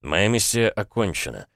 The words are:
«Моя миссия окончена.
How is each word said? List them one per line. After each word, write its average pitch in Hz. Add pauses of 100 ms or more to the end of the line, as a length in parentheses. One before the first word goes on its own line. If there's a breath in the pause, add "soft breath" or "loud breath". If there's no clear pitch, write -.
«Моя 80
миссия 117
окончена. 90